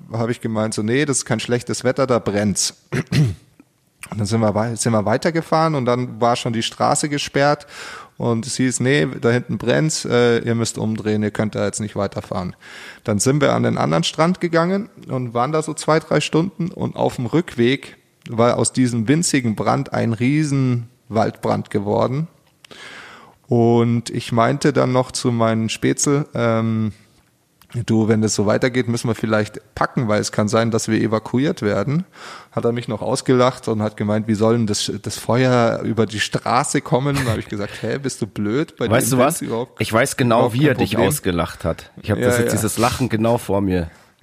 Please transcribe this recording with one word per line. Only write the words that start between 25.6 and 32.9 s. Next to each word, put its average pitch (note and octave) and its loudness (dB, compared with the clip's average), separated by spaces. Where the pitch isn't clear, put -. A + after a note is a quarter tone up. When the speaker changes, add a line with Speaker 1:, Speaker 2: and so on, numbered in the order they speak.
Speaker 1:
Spätzl, C#3 0
ähm, A2+ 0
„Du, A2 2
wenn A2 4
das G#2+ 0
so G#2 0
weitergeht, A#2 0
müssen A#2 -2
wir A2 0
vielleicht G#2+ -2
packen, C3 -2
weil G#2 2
es - -4
kann G#2+ 0
sein, A2+ 2
dass A2 0
wir A2 2
evakuiert A#2+ -2
werden.“ G#2+ 0
Hat A2+ -4
er A#2+ 2
mich A#2+ -4
noch A2+ -6